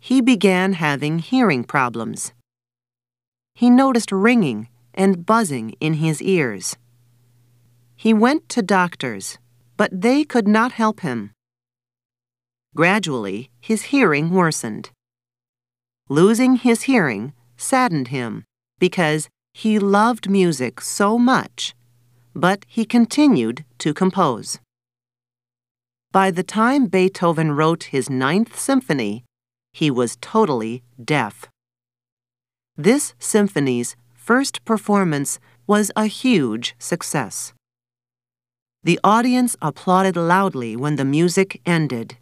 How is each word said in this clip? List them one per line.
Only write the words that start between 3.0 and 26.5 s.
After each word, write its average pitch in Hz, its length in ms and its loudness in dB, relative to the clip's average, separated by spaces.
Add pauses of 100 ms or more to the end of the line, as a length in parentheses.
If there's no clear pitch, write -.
He 247 160 4
noticed 247 400 4
ringing 190 580 0 (240)
and 190 320 0
buzzing 147 560 -2
in 160 140 -2
his 156 260 -2
ears. 127 560 -2 (1200)
He 226 160 2
went 240 380 2
to - 100 -4
doctors, 175 760 -2 (380)
but 214 160 0
they 240 320 2
could 233 240 0
not 220 240 2
help 220 280 -2
him. 117 300 -8 (1400)
Gradually, 139 760 -2 (100)
his - 340 -4
hearing 165 360 2
worsened. 156 600 -2 (1200)
Losing 220 480 4
his 233 260 2
hearing 147 500 0 (240)
saddened 180 520 -2
him 117 360 -8 (360)
because 160 480 0 (240)
he 214 260 0
loved 202 500 2
music 170 520 0
so 208 360 -2
much, 240 560 0 (600)
but 180 320 0
he - 180 -4
continued 220 800 2 (140)
to 151 160 -2
compose. 170 640 -2 (1500)
By 190 200 2
the 180 120 -4
time 233 440 0